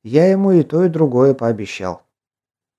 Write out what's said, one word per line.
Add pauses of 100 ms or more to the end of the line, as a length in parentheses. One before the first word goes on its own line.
Я
ему
и
то,
и
другое
пообещал". (760)